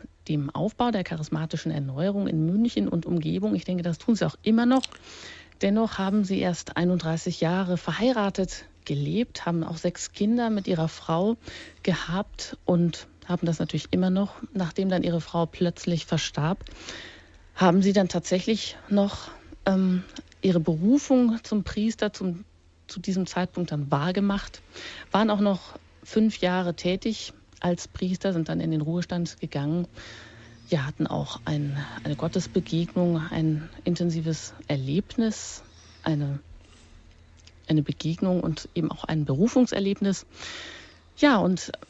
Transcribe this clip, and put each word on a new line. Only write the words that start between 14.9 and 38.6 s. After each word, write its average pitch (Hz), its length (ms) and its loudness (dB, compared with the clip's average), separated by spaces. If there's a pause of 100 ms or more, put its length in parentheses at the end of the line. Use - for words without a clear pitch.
dann 175 120 2
Ihre 170 180 0
Frau 170 240 -2
plötzlich 170 640 -2
verstarb, 156 600 -2 (920)
haben 175 260 6
Sie 196 100 4
dann 190 160 4
tatsächlich 185 680 -2 (120)
noch, 202 400 2 (380)
ähm, 190 380 4 (360)
Ihre 175 200 4
Berufung 226 800 4
zum 208 220 0
Priester 214 480 0
zum, 185 320 -4 (420)
zu - 140 -12
diesem 185 260 0
Zeitpunkt 175 460 -4
dann 143 180 -2
wahrgemacht, 185 720 0 (480)
waren 208 200 4
auch 208 100 2
noch 202 200 2 (440)
fünf 220 320 2
Jahre 180 380 0
tätig 190 580 -4 (280)
als 175 260 -2
Priester, 185 460 -2
sind 165 160 -2
dann 170 100 -4
in 165 140 0
den 156 80 0
Ruhestand 170 580 -4
gegangen. 156 480 -2 (840)
Ja, 135 160 0
hatten 151 220 -4
auch - 380 -6
ein, 147 340 -2 (240)
eine 147 140 -4
Gottesbegegnung, 170 1120 0
ein 156 380 0 (160)
intensives 165 680 -2 (140)
Erlebnis, 151 960 -2 (400)
eine, 147 380 -2 (1300)
eine 156 140 4
Begegnung 175 580 0
und - 340 -4